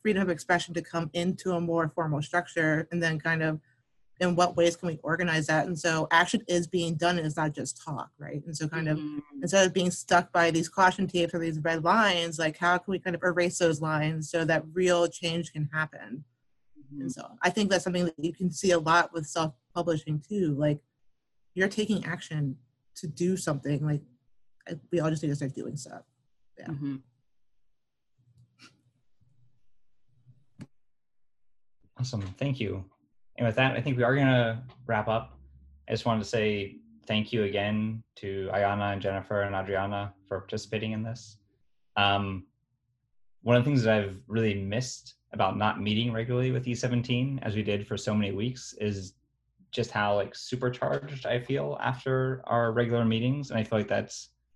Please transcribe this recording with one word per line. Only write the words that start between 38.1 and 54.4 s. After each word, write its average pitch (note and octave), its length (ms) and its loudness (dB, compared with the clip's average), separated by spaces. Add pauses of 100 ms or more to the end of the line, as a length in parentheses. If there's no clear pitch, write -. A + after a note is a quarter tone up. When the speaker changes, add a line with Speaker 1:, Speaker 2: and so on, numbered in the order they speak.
Speaker 3:
to G2 360 -6
Ayana G2+ 400 2
and G2 80 -4
Jennifer G2 420 -2
and G2+ 120 -2
Adriana G2 600 -4 (140)
for F#2+ 120 -4
participating A2 520 -6
in A2 100 -4
this. - 360 -10 (580)
Um, G2 480 2 (960)
one A#2+ 140 4
of B2 80 4
the D3 60 0
things C3+ 140 4
that A2 140 6
I've G2 180 -2 (100)
really A2 280 0
missed G2+ 600 -6 (180)
about G2 240 2
not G#2 240 0
meeting G#2+ 320 0
regularly B2 380 0
with B2+ 180 -4
E A#2+ 60 -2
seventeen, B2 680 0
as G#2+ 120 -4
we A2 80 0
did G#2 240 -2
for G#2 100 -6
so G#2+ 180 -2
many G2+ 180 0
weeks, A#2+ 480 -6
is G2 340 -4 (560)
just A#2 200 -4
how, G#2 240 2
like, G2 200 0
supercharged C3+ 880 -4
I B2 160 0
feel C#3 400 -4
after C3 640 -2
our A#2 280 2
regular A#2 340 2
meetings. B2+ 440 0
And A#2+ 80 -2
I G#2+ 60 0
feel A2 140 0
like G2+ 100 0
that's - 400 -4 (280)